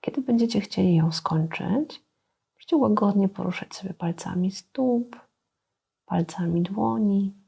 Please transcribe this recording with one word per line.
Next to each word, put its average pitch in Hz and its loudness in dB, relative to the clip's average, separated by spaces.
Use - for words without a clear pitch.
Kiedy - -4
będziecie 233 2
chcieli 185 2
ją 160 4
skończyć, 165 -2
możecie - -2
łagodnie 208 4
poruszać 185 -6
sobie 190 -10
palcami 180 -4
stóp, 240 -2
palcami 170 -2
dłoni. 202 0